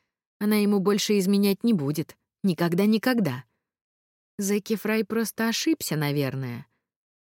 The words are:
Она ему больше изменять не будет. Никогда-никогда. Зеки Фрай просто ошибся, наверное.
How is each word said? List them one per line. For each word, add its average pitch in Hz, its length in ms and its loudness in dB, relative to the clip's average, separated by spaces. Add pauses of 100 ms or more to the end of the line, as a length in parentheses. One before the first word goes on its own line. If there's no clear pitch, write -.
(400)
Она 208 180 2
ему 208 220 2
больше 208 380 2
изменять 202 460 2
не 233 100 2
будет. 151 420 -2 (280)
Никогда-никогда. 190 1000 0 (920)
Зеки 202 380 -2
Фрай 220 280 -2
просто 226 440 -4
ошибся, 233 480 -2
наверное. 135 720 -4 (680)